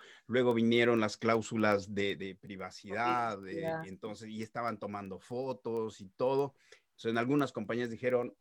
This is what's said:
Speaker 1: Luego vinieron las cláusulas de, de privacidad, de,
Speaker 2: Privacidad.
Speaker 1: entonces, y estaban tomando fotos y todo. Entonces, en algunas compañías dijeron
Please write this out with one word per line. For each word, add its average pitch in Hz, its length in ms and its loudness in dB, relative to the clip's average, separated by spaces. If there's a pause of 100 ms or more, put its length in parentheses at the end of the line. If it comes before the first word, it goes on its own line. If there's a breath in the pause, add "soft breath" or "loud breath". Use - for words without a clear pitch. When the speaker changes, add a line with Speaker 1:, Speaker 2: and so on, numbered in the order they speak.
(260 loud breath)
Speaker 1:
Luego 123 280 4
vinieron 117 460 6
las 107 160 0
cláusulas 107 800 2
de, 98 220 0
de 95 180 -10
privacidad, 104 1040 -4
de, 160 380 -6
Speaker 2:
Privacidad. 165 100 -10
Speaker 1:
entonces, 110 400 -12
y 110 140 -8
estaban 113 360 -4
tomando 101 420 -10
fotos 120 840 -6
y 95 80 -16
todo. 135 440 0 (360 soft breath)
Entonces, - 220 -6
en 113 60 0
algunas 131 340 0
compañías 117 380 -4
dijeron 123 500 -2